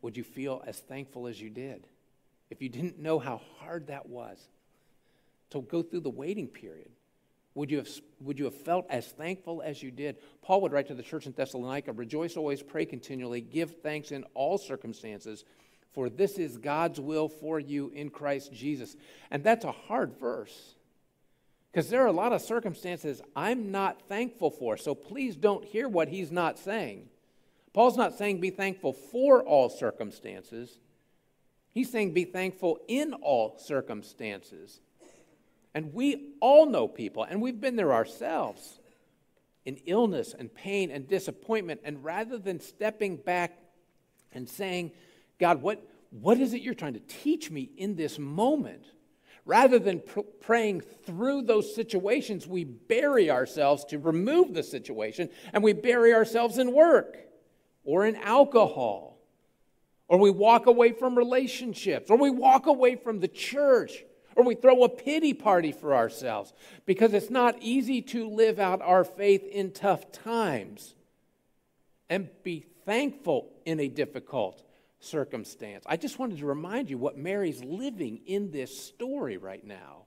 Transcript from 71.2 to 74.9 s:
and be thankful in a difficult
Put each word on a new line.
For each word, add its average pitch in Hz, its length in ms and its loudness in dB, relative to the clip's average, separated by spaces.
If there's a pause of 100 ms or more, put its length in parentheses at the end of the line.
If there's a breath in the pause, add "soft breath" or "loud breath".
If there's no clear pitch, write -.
and 185 200 -4 (140)
be 165 200 -10 (220)
thankful 208 680 -2 (140)
in 160 140 -4
a 143 80 -2
difficult 123 760 -6 (400 soft breath)